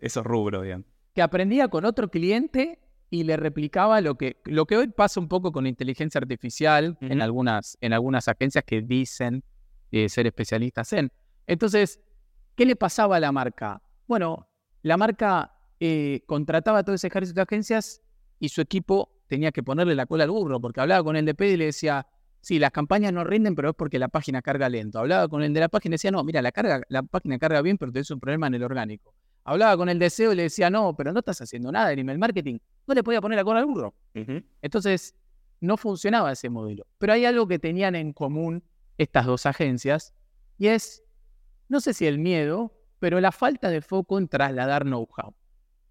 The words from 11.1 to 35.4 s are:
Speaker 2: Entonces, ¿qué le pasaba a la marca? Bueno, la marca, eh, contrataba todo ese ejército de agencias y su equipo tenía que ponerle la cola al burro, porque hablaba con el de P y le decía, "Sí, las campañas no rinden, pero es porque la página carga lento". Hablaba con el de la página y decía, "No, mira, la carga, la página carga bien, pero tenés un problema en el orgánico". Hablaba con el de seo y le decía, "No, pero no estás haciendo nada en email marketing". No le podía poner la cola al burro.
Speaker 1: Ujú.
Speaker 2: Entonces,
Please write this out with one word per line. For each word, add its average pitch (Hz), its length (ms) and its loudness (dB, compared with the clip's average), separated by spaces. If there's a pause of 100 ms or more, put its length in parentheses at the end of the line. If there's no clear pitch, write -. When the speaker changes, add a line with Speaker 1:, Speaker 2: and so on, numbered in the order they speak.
Speaker 2:
Entonces, 202 540 2 (560)
¿qué 247 80 4
le 247 100 4
pasaba 196 420 2
a 165 40 2
la 147 100 2
marca? 123 520 -4 (240)
Bueno, 175 420 -2 (340)
la 160 140 2
marca, 202 580 0 (240)
eh, 151 480 0
contrataba 160 580 2
todo 196 100 -2
ese 185 140 -2
ejército 180 280 -4
de 190 60 2
agencias 214 600 -2 (360)
y 156 100 -2
su 160 140 -2
equipo 190 640 -2
tenía 147 240 0
que 143 100 -6
ponerle 156 320 2
la 131 120 0
cola 160 180 2
al 147 60 2
burro, 165 300 -2
porque 120 200 -4
hablaba 170 240 4
con 156 120 0
el 156 100 0
de 151 80 2
P 196 160 2
y 190 80 4
le 160 80 0
decía, 147 400 -2 (340)
"Sí, 170 180 0
las 143 120 6
campañas 190 420 2
no 175 120 -2
rinden, 208 300 2
pero 147 160 0
es 156 40 -2
porque 147 240 -4
la 127 100 0
página 143 320 -4
carga 139 300 0
lento". 110 280 -4
Hablaba 165 300 2
con 151 140 -2
el 147 100 0
de 156 80 2
la 165 80 4
página 185 240 -2
y 165 40 0
decía, 190 140 -2
"No, 180 140 0
mira, 156 160 -2
la 123 100 0
carga, 185 380 0
la 131 140 -2
página 143 360 -4
carga 156 220 2
bien, 185 160 2
pero 131 160 -6
tenés 135 180 -6
un 135 100 -8
problema 151 260 -2
en 131 80 0
el 120 80 -4
orgánico". 120 520 -8 (300)
Hablaba 196 320 4
con 175 120 0
el 175 100 0
de 175 100 4
seo 220 240 2
y 190 40 0
le 175 80 0
decía, 175 260 2
"No, 196 260 0
pero 143 160 -4
no 208 60 -2
estás - 220 -4
haciendo 123 320 -8
nada 202 200 2
en 139 60 -2
email 135 200 -4
marketing". 175 400 -2 (280)
No 269 80 0
le 247 80 4
podía 226 180 0
poner 214 160 -2
la 196 80 2
cola 226 160 2
al 277 60 0
burro. 165 280 -6 (200)
Speaker 1:
Ujú. 120 280 -8 (180)
Speaker 2:
Entonces, 190 560 -2 (440)